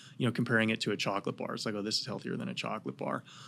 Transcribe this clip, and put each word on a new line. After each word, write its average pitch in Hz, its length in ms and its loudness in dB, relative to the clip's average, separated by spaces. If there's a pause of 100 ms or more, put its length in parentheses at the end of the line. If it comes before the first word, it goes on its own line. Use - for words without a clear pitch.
(200)
you 127 80 4
know, 113 40 4
comparing 113 380 4
it 110 120 2
to 107 100 2
a 101 60 2
chocolate - 380 0
bar. - 200 -4
It's - 100 -4
like, 110 80 -2
"Oh, 104 80 -2
this 110 180 2
is - 60 -4
healthier 104 320 -4
than 123 100 -4
a 123 60 -4
chocolate - 420 -4
bar." - 280 -2 (240)